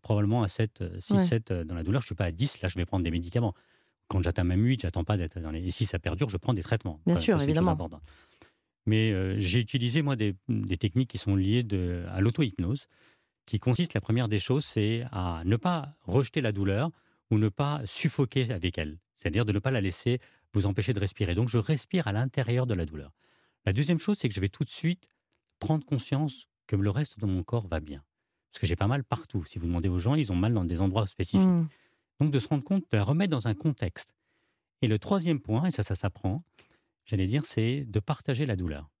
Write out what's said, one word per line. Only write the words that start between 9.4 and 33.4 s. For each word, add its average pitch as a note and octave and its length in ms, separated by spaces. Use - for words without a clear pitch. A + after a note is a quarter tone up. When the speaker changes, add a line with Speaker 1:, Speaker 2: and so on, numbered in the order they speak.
Speaker 1:
utilisé, B2 420
moi, C#3 140
des, G#2+ 180
des G#2 280
techniques A#2+ 340
qui - 80
sont G2+ 180
liées G2+ 260
de, F2+ 480
à F#2 100
l'auto-hypnose, A2+ 680
qui G#2+ 120
consiste, C#3+ 360
la G#2+ 80
première A#2 260
des G#2 100
choses, C3+ 280
c'est A2+ 440
à F2+ 340
ne G2+ 120
pas D3+ 380
rejeter C3 360
la A2 100
douleur G2 380
ou A2 80
ne G#2+ 100
pas C#3+ 380
suffoquer C3 680
avec F2+ 260
elle. D#2 200
C'est-à-dire G2+ 320
de G#2 60
ne G2+ 60
pas C3 120
la B2+ 100
laisser A2 380
vous G2+ 140
empêcher A2+ 260
de G2 80
respirer. F#2 340
Donc, A#2 140
je A#2 100
respire D#3 480
à G2+ 60
l'intérieur B2 540
de A2+ 80
la E2+ 120
douleur. D2 260
La G2 60
deuxième D3+ 260
chose, G#3 220
c'est - 80
que G#2 60
je G2 60
vais G2 100
tout - 140
de - 60
suite - 380
prendre D#3 280
conscience C#3+ 640
que G2+ 100
le G2+ 140
reste C#3+ 280
de - 80
mon F#2 160
corps A2+ 240
va E2 140
bien. D2 240
Parce - 80
que - 60
j'ai E2+ 100
pas G2+ 100
mal C3 160
partout. - 440
Si - 120
vous E2+ 80
demandez F2 220
aux F2+ 100
gens, A2+ 160
ils C3+ 160
ont F2 60
mal G#2 160
dans F#2+ 120
des E2+ 160
endroits G2 260
spécifiques. - 400
Speaker 2:
Hmm. E3+ 200
Speaker 1:
Donc, D3 100
de C#3 80
se - 80
rendre C#3+ 160
compte, G3 300
de A2+ 60
la G2+ 40
remettre D#3+ 280
dans A#2 180